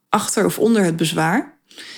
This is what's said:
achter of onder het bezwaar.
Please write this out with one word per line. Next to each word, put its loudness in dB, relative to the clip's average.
achter 0
of -2
onder 4
het 2
bezwaar. -2